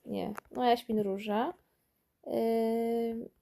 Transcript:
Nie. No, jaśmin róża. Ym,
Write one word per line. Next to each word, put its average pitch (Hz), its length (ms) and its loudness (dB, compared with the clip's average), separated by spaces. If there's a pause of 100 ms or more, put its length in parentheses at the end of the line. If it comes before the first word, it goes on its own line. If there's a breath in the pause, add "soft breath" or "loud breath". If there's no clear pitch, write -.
Nie. 196 280 -4 (180)
No, 247 140 -2
jaśmin 240 360 2
róża. 208 540 0 (720)
Ym, 226 1000 0 (140)